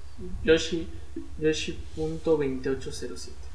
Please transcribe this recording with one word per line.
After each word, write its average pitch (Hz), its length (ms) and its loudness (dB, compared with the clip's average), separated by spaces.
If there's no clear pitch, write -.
Yoshi, 160 420 4
Yoshi 156 340 2
punto 160 420 2
veintiocho 135 560 0
cero - 240 -4
siete. - 220 -6